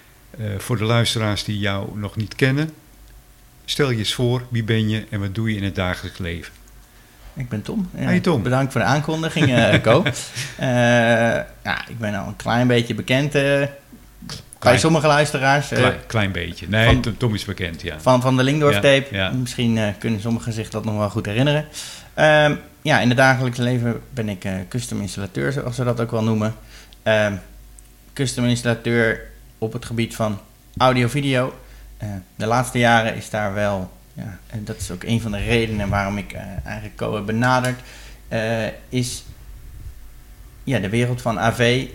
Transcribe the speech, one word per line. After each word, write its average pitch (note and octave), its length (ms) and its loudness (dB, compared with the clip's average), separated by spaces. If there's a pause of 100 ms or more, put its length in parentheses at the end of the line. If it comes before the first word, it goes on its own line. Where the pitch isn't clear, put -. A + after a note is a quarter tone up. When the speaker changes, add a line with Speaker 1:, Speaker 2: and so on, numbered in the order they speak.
(300)
Speaker 1:
eh, A2 160 -10 (120)
voor B2 200 -4
de G#2 60 -2
luisteraars A2 600 0
die G#2+ 140 -4
jou G2 400 -4
nog G#2 180 -8
niet G#2+ 200 -6
kennen... C#3 340 2 (960)
stel C#3 260 0
je A#2 80 0
eens - 160 -2
voor, B2 340 2
wie A#2 160 -2
ben A2 240 2
je A2 220 0
en G#2 100 -4
wat G2 140 -4
doe A2+ 160 -2
je G#2+ 60 0
in G2 80 -2
het F#2+ 100 -2
dagelijks F2+ 440 -4
leven? E2+ 340 -8 (840)
Speaker 2:
Ik B2+ 120 -8
ben G3+ 140 -6
Tom. F#3 340 -6
Ja, - 80 -6
Speaker 1:
Hey, F3 160 2
Tom. D#3+ 220 2
Speaker 2:
bedankt C3 300 0
voor A#2 80 0
de F#2 60 2
aankondiging, D3+ 680 0
eh, A2 260 4
Speaker 1:
<laughs> - 100 0
Speaker 2:
Ko. D3+ 100 6 (540)
Eh, C3+ 100 -4 (1000)
ja, - 240 -4
ik A#2 100 -10
ben G#2 160 -4
al G2 120 -6
een G#2 100 -10
klein A#2+ 300 0
beetje A#2+ 280 2
bekend, C3 400 0
eh, C#3+ 80 4
bij C#3 280 2 (880)
Speaker 1:
Klein. B2 200 6
Speaker 2:
sommige D#3+ 280 4
luisteraars, C#3+ 640 4
eh, A#2+ 80 -2
Speaker 1:
Klein, B2 160 4 (120)
klein G2+ 260 0
beetje. E2+ 360 -8
Nee, A2 180 4
Speaker 2:
van, B2 140 6
Speaker 1:
Tom, A#2 160 -2
Tom A2+ 180 0
is F#2+ 100 -4
bekend, F2 380 -6
ja. D#2+ 180 -8
Speaker 2:
van, B2 200 4
van C3 160 2
de B2+ 60 4
Lingdorf C#3+ 320 4
Speaker 1:
Ja, G2+ 60 2
Speaker 2:
tape. C3+ 300 4
Speaker 1:
ja. F#2+ 200 -2
Speaker 2:
Misschien, A#2+ 480 0
eh, G#2+ 100 0 (100)
kunnen A2 220 -2
sommigen A#2 320 -4
zich G#2+ 180 -6
dat A2 140 -6
nog G#2+ 120 -2
wel G#2 140 0
goed G#2 160 -4
herinneren. C#3+ 400 0 (480)
Ehm, D3+ 400 6 (280)
ja, C3+ 180 4
in A#2 80 2
het B2 80 4
dagelijks C3 420 4
leven A#2+ 420 0 (140)
ben A2 140 -4
ik, G2 160 -6
eh, G2 80 -4 (160)
custom A2 320 -6
installateur, G2+ 520 -4
zoals B2 240 -4
ze B2+ 80 -2
dat A#2 160 0
ook A2+ 100 -2
wel A2+ 120 0
noemen. A2 320 0 (480)
Ehm, G#2+ 300 4 (800)
custom B2+ 320 -2
installateur A#2 760 2 (380)
op A2 140 -4
het A#2+ 120 -8
gebied A2+ 300 -2
van G#2+ 260 -2 (360)
audio-video. B2+ 800 2 (420)
Eh, G#2+ 120 -10 (260)
de A2 120 -6
laatste B2 320 0
jaren A2+ 380 4
is A2 140 -12
daar G#2 240 -2
wel, G2+ 360 -2 (240)
ja, F#2+ 320 -12
en G#2+ 180 -10
dat G#2+ 160 -10
is - 100 -8
ook F2+ 140 -10
een A2+ 160 0
van A2+ 120 -4
de G2+ 120 -4
redenen A2 440 0
waarom G2+ 300 0
ik, F#2 140 -8
eh, - 80 -10 (240)
eigenlijk G#2+ 320 -12
Ko A2+ 180 -4
heb G2+ 120 -6
benaderd, B2 540 0 (480)
eh, A2 380 -2 (220)
is, B2 360 -4 (1400)
ja, C3 140 0
de G2 100 -2
wereld A#2+ 340 0
van A2 160 -2
A A2 160 2
V B2 400 2